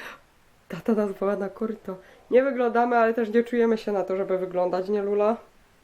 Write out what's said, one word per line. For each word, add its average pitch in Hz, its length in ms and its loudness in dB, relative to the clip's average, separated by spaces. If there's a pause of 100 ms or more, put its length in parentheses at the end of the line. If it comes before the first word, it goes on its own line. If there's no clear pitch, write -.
(680)
Tata - 260 -4
nas 208 180 0
woła 196 240 -2
na 196 140 -4
koryto. 208 480 -8 (340)
Nie 247 120 6
wyglądamy, 240 540 2
ale 226 160 4
też 233 160 -2
nie 233 140 4
czujemy 226 340 2
się 214 140 -6
na 196 120 0
to, 190 140 -2
żeby 185 200 -2
wyglądać, 180 520 -2
nie, 208 120 0
Lula? 208 360 2 (460)